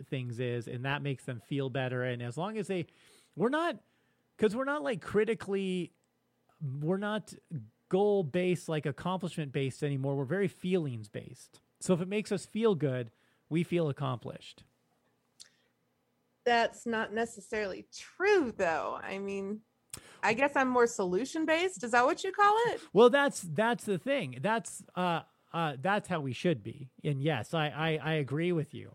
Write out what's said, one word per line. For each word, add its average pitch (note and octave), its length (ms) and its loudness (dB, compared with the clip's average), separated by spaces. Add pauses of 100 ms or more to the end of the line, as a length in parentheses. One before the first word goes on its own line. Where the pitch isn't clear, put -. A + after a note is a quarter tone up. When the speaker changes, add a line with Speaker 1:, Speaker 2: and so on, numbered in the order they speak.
Speaker 1:
things B2 320 -6
is, A#2+ 260 -4
and B2 160 -8
that C#3 180 -2
makes C#3 220 -4
them B2 240 -8
feel C#3 220 -2
better. B2+ 340 -2
And B2 180 -4
as A#2+ 160 -8
long G#3 200 -4
as G3 100 -4
they, F#3 200 -2 (500)
we're F3 120 2
not, D#4 280 0 (600)
'cause G#3+ 200 2
we're C4 80 -2
not, D4 180 -2
like, B3+ 160 -2
critically, G3 920 0 (880)
we're E3+ 160 0
not G#3 360 -4 (540)
goal-based, F3+ 800 2
like, D#3 180 -2
accomplishment-based D3+ 960 -4
anymore. C#3 340 0
We're C#3 80 -2
very F3+ 240 0
feelings-based. C3+ 1120 -4 (180)
So - 140 2
if E3 80 2
it F3+ 80 -6
makes G#3 240 -2
us F3+ 120 -2
feel A3 300 2
good, B2+ 340 0 (400)
we E3 140 2
feel E3+ 240 0
accomplished. - 760 -6 (1800)
Speaker 2:
That's A#3 400 2
not A3 280 -2
necessarily G#3+ 800 -4
true, F#4 640 2
though. C3+ 480 0
I - 140 -6
mean, G3 420 -6 (640)
I G#3 100 4
guess C#4 220 2
I'm C4 140 4
more B3 180 6
solution-based. D4 960 0
Is A#3 80 -6
that B3 140 6
what D#4+ 180 0
you F#4+ 80 -4
call G#4 240 6 (120)
it? - 120 -2 (140)
Speaker 1:
Well, A#3+ 160 10
that's, C#4+ 320 2
that's G3 440 0
the G3 120 0
thing. E3+ 440 -2
That's, G#3+ 400 -2 (140)
uh, F3 260 0 (320)
uh, E3 280 0
that's G3 260 0
how E3+ 140 -2
we C3+ 120 -4
should D3+ 300 0
be. C3 260 -12 (140)
And C#3+ 180 -2
yes, C#3 320 -2
I, D#3 140 2
I, D#3 340 -2
I D3+ 120 0
agree D#3 400 0
with D#3 200 -2
you. G#2 220 -14